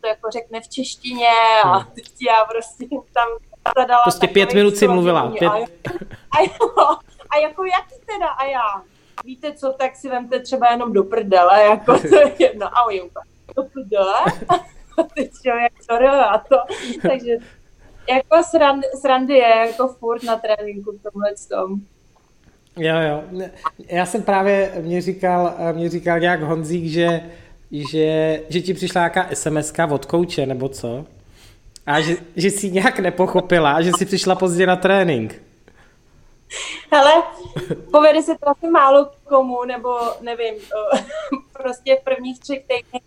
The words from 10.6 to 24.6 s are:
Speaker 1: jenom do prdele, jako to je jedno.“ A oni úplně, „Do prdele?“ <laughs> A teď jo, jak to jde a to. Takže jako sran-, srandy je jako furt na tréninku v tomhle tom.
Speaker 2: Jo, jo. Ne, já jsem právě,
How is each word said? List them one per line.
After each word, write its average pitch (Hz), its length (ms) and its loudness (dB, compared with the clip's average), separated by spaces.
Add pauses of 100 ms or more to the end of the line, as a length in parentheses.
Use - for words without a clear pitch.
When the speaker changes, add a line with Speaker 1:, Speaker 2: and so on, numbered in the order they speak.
Speaker 1:
jenom 240 220 -2
do 196 120 2
prdele, 196 580 4
jako 214 360 4
to - 220 4
je 269 180 6
jedno.“ 254 280 2
A 240 200 2
oni 196 160 -4
úplně, - 220 -18 (320)
„Do 269 60 -4
prdele?“ 202 520 -2 (340)
<laughs> 349 180 0 (320)
A 330 40 2
teď 302 280 -6 (140)
jo, 247 120 0
jak 240 160 0 (160)
to 233 100 0
jde 262 100 6
a 240 300 4
to. 262 180 0 (460)
Takže 240 340 -2 (720)
jako 262 280 2
sran-, 294 460 2 (180)
srandy 262 340 0
je 247 140 6 (180)
jako 247 220 -2
furt 233 340 -6
na 233 140 -2
tréninku 208 560 -6
v 202 100 -16
tomhle 202 280 -6 (200)
tom. 196 300 -6 (960)
Speaker 2:
Jo, 160 240 -2
jo. 151 300 -4
Ne, 180 200 -12 (380)
já 175 180 -2
jsem 196 160 -4
právě, 196 500 2 (100)